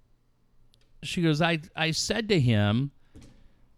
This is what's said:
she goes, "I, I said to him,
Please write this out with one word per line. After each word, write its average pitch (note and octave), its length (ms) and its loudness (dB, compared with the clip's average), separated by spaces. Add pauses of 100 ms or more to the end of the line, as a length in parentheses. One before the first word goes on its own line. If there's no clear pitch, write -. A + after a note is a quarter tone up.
(1040)
she D#3+ 180 -6
goes, D#3+ 200 2
"I, E3+ 180 0 (160)
I D#3+ 160 -2
said G#3+ 380 -4
to G3 100 4
him, A#2 520 2 (880)